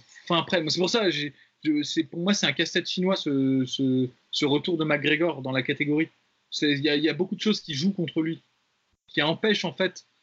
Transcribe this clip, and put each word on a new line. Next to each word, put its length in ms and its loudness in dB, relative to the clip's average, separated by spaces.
fin 160 2
prêt. 180 0
Moi, 80 -2
c'est 100 0
pour 120 2
ça, 180 2
j'ai, 240 -4
je, 180 0
c'est, 220 -2
pour 160 -10
moi, 160 2
c'est 100 0
un 60 2
casse-tête 360 -2
chinois, 280 0
ce, 500 2
ce, 420 0
ce 160 -2
retour 320 0
de 60 0
McGregor 580 0
dans 100 -4
la 120 0
catégorie. 460 0
C'est, 200 2
il 100 0
y 80 2
a, 60 2
il 80 0
y 60 4
a 60 0
beaucoup 200 -2
de 60 -6
choses 200 2
qui 120 -8
jouent 200 0
contre 280 -2
lui, 200 -4
qui 160 -2
empêchent, 420 0
en 80 -4
fait, 320 -4